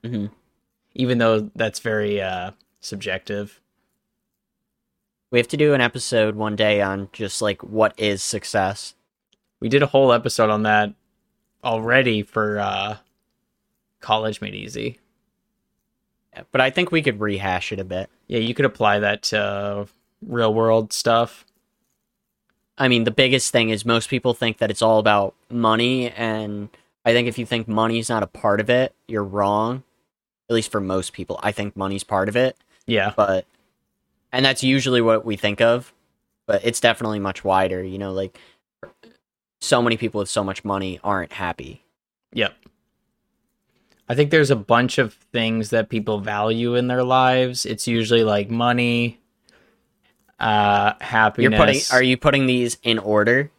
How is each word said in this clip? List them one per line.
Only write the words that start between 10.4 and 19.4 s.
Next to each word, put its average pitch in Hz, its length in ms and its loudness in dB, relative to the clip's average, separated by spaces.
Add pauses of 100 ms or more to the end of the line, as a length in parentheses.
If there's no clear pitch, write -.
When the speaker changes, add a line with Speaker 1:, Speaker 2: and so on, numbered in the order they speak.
Speaker 2:
on 107 140 0
that 107 280 2 (720)
already 117 580 2
for, 104 380 -2
uh, 101 380 -4 (1000)
College 110 420 -2
Made 101 120 -10
Easy. 110 440 -12 (1400)
Speaker 1:
Yeah, - 80 -18 (100)
but 131 80 2
I 131 80 4
think 180 240 -2
we 165 80 2
could 120 200 -2
rehash 98 520 -4
it 98 80 -8
a 95 40 -6
bit. 92 260 -8 (180)
Speaker 2:
Yeah, 117 120 -2
you 113 120 -4
could 135 140 0
apply 104 320 0
that 104 240 -2
to 101 680 -4 (320)